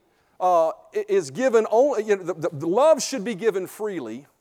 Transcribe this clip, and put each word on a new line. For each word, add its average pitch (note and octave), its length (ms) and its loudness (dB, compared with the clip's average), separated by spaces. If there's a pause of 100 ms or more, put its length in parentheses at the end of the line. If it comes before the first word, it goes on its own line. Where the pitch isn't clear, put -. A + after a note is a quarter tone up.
(380)
uh, F3 300 4
i-, D#3 40 -2 (360)
is F#3+ 220 0
given A3 400 2
only, A3+ 340 2
you G#3 120 0
know, F#3 80 -12
the, E3+ 100 -4
the, E3 180 -4
the D3+ 140 -8
love C4 360 4
should A#3 220 -6
be A3+ 100 -4
given F#3 320 -2
freely, D3 600 -10 (140)